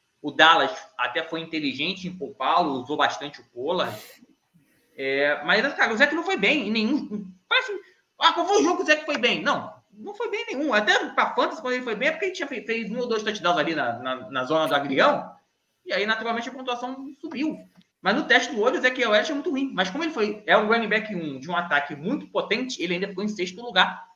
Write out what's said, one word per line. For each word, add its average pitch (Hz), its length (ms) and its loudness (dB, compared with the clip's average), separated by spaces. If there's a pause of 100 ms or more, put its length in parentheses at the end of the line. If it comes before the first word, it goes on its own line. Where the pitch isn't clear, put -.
(220)
O 147 80 -8
Dallas 151 420 6 (240)
até 131 280 -2
foi 160 180 -6
inteligente 160 680 -4
em 180 80 -8
poupá-lo, 143 580 0
usou 131 220 -6
bastante 139 460 -2
o - 40 -20
Pollard. 131 520 -4 (1000)
É, 139 500 2
mas, 190 160 4 (120)
cara, 233 180 2
o 214 60 0
Zeke 285 160 4
não 330 100 -2
foi 381 140 0
bem 226 300 2
em 208 40 -2
nenhum. 220 560 -2 (220)
Parece, 480 220 2 (480)
ah, 320 140 6
qual 339 120 0
foi 403 160 4
o - 20 6
jogo 330 140 2
que - 60 -2
o - 20 -8
Zeke 302 200 4
foi 294 120 -2
bem? 214 240 0
Não, 247 320 -2 (180)
não 403 220 -12
foi 427 160 -6
bem 440 160 -4
nenhum. 302 300 -2
Até 359 340 2
pra 214 240 0
fantasy, - 260 0
quando 254 140 -4
ele 254 100 -4
foi 233 120 -6
bem, 247 140 0
é - 20 4
porque 320 140 -4
ele 370 80 -2
tinha 285 140 -6
fe-, 247 200 -8
fez 226 240 -4
um 247 80 -4
ou 247 80 -2
dois 220 160 -2
touchdowns 180 340 0
ali 160 160 2
na, 123 240 -2
na, 127 320 -6
na 131 140 -2
zona 156 240 2
do 143 80 2
agrião, 143 520 2 (560)
e - 80 -12
aí, 190 140 0
naturalmente, 226 440 -2
a - 20 -8
pontuação 262 680 -8
subiu. 302 380 -4 (420)
Mas 190 160 0
no 302 100 0
teste 247 280 4
do 208 80 0
olho, 240 160 2
o 247 40 -4
Zeke 254 200 2
Elliott 226 280 4
é 311 40 -4
muito 285 160 -4
ruim. 269 240 -2
Mas 185 160 0
como 311 140 -4
ele 311 100 -4
foi, 208 320 -2
é 170 100 6
o 220 120 4
running 226 200 2
back 214 280 -2
um 147 240 -6
de 147 100 -10
um 175 60 -2
ataque 151 400 0
muito 190 320 -4
potente, 220 540 -2
ele 175 120 -2
ainda 185 140 -2
ficou 190 160 -6
em 214 40 -2
sexto 214 320 -6
lugar, 202 560 0